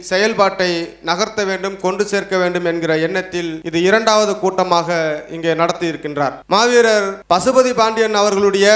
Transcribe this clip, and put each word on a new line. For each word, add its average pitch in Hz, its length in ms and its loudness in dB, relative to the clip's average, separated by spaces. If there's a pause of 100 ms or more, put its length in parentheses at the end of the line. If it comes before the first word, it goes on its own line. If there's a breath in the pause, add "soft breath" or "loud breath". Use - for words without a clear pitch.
செயல்பாட்டை 190 580 2 (420)
நகர்த்த 208 400 -2
வேண்டும், 190 360 -6
கொண்டு 196 260 -2
சேர்க்க 196 300 -4
வேண்டும் 180 300 -2
என்கிற 165 260 -2 (100)
எண்ணத்தில் 180 420 -4 (200)
இது 165 180 -2
இரண்டாவது 214 460 2 (100)
கூட்டமாக 180 560 0 (380)
இங்கே 165 240 -2
நடத்தி 170 300 -2
இருக்கின்றார். 143 440 -4 (180)
மாவீரர் 226 560 4 (240)
பசுபதி 247 460 2
பாண்டியன் 220 420 2
அவர்களுடைய 196 540 2